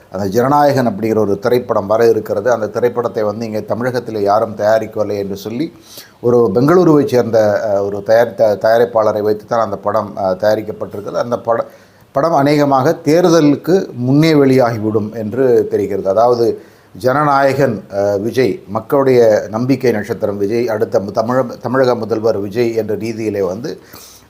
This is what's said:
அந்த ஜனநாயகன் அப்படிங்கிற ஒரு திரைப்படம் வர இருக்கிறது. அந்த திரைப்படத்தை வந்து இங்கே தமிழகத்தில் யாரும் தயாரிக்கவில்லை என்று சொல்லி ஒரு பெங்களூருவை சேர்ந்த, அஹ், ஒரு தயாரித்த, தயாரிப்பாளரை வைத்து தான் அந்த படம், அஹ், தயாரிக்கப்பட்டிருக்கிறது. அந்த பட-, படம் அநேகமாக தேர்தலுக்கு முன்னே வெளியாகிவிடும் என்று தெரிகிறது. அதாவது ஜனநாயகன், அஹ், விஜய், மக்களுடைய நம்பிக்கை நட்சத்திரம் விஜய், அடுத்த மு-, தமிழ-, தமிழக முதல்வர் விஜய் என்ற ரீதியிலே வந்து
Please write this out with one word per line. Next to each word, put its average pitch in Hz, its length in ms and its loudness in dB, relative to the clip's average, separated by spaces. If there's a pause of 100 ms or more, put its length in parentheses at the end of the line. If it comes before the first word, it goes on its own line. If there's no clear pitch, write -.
(120)
அந்த 98 160 -4
ஜனநாயகன் 131 600 2
அப்படிங்கிற 107 300 -2
ஒரு 101 220 0
திரைப்படம் 113 480 0
வர 113 220 2
இருக்கிறது. 110 420 -4
அந்த 107 160 -2
திரைப்படத்தை 117 560 -2
வந்து 104 220 -4
இங்கே 107 200 -6
தமிழகத்தில் 117 560 -4
யாரும் 104 340 0
தயாரிக்கவில்லை 107 640 0
என்று 98 180 -6
சொல்லி 117 380 -8 (480)
ஒரு 120 320 4
பெங்களூருவை 151 520 4
சேர்ந்த, 110 600 2
அஹ், 101 200 0
ஒரு 101 180 -6
தயாரித்த, 113 580 2
தயாரிப்பாளரை 113 600 2
வைத்து 104 240 -2
தான் 113 200 0
அந்த 101 100 -4
படம், 104 420 -4
அஹ், 92 180 -2
தயாரிக்கப்பட்டிருக்கிறது. 104 880 -4
அந்த 120 140 -4
பட-, 117 280 -2 (460)
படம் 165 220 0
அநேகமாக 143 720 2
தேர்தலுக்கு 165 880 2
முன்னே 139 400 2
வெளியாகிவிடும் 117 800 2
என்று 117 580 0
தெரிகிறது. 98 380 -2
அதாவது 113 520 2 (340)
ஜனநாயகன், 135 960 0
அஹ், 101 280 0
விஜய், 107 480 -2
மக்களுடைய 113 800 2
நம்பிக்கை 123 420 0
நட்சத்திரம் 104 460 -4
விஜய், 110 300 -2
அடுத்த 110 320 -2
மு-, 101 120 -6
தமிழ-, 120 500 -2
தமிழக 123 340 0
முதல்வர் 110 420 -2
விஜய் 110 380 -2
என்ற 107 200 -2
ரீதியிலே 107 500 -4
வந்து 107 340 -8 (500)